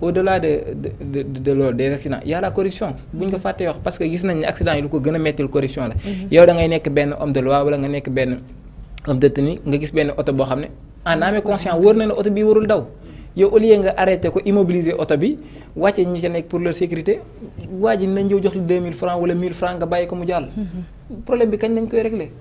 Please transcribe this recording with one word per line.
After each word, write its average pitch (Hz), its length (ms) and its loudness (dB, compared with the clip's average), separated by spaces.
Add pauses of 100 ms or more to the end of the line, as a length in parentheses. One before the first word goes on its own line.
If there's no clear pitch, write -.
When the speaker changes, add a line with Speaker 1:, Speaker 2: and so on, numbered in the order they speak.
Speaker 1:
Au-delà 185 400 2
de, 160 80 0 (260)
de, 139 240 -8
de, 139 240 -6
de, 131 160 -8
de 135 140 0
loolu, 135 240 2
des 135 160 0
accidents, 139 320 -6
il 139 60 -4
y - 20 -2
a 175 80 -2
la 190 100 -2
corruption. 190 440 -4 (180)
Buñ 185 180 -4
ko 185 80 -4
fàttee 190 280 -4
wax, 156 140 -4
parce - 160 -4
que 175 140 -4
gis 175 140 -2
nañ 170 160 -2
ne 151 40 -2
accident 165 300 0
yi 143 60 0
lu 143 80 -4
ko 151 100 -2
gën 156 160 0
a 160 40 -2
mettil 147 280 -2
corruption 135 400 -2
la. 110 80 -6
Speaker 2:
Mhm. 196 360 -6
Speaker 1:
Yow 170 140 10
da 175 80 10
ngay 165 140 2
nekk 160 220 0
benn 143 280 2
homme 147 140 -2
de 135 80 0
loi 139 240 4
wala 143 140 2
nga 139 100 -2
nekk 143 220 -4
benn 127 300 0 (680)
homme 135 120 2
de 139 100 8
tenue, 143 360 0
nga 143 140 0
gis 151 140 -6
benn 151 240 2
oto 143 160 0
boo 135 120 2
xam 131 140 -2
ne 147 80 -6 (380)
en 165 160 0
âme 196 140 0
et 208 60 0
conscience, 190 380 -2
wóor 208 160 8
na 220 120 2
ne 208 60 0
oto 208 180 0
bi 208 120 0
warul 214 240 6
daw. 190 200 2 (480)
Yow, 196 160 4
au 226 80 6
lieu 220 180 8
nga 190 200 2
arrêté 180 340 2
ko, - 140 0
immobiliser 180 520 2
oto 156 200 2
bi, 240 200 0 (380)
wàcce 196 300 2
ñi 175 160 -2
ca 175 80 -2
nekk 170 180 -4
pour 175 120 -4
leur 175 140 0
sécurité, 170 460 -2 (600)
waa 220 180 2
ji 190 100 0
nañ 196 220 0
ñëw 196 120 2
jox 185 140 0
la 190 60 -2
deux 180 180 2
mille 175 140 -4
francs 180 260 -2
wala 175 160 0
mille 180 180 -2
francs, 180 240 -4
nga 165 80 -4
bàyyi 175 220 0
ko 180 80 -8
mu 175 100 -6
jàll. 170 200 -2
Speaker 3:
Mm-hmm. 180 800 -10
Speaker 1:
Problème 240 240 2
bi 208 80 0
kañ 226 180 0
lañ 226 140 -2
koy 226 120 0
régler? 220 280 -4 (120)